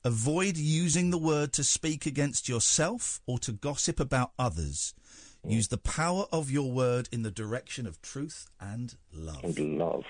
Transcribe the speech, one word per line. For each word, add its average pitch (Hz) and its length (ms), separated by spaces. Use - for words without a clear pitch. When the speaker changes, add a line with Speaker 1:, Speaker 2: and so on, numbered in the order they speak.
Speaker 1:
Avoid 151 520
using 165 540
the 175 80
word 151 360
to 143 100
speak - 420
against 143 420
yourself 160 800
or 123 120
to 120 140
gossip 143 480
about 131 380
others. 80 560
Use 110 220
the 113 80
power 175 560
of 156 180
your 135 220
word 123 400
in 117 100
the 107 80
direction 110 560
of 85 140
truth - 460
and 113 360
love. 78 320
Speaker 2:
And 76 200
love. - 320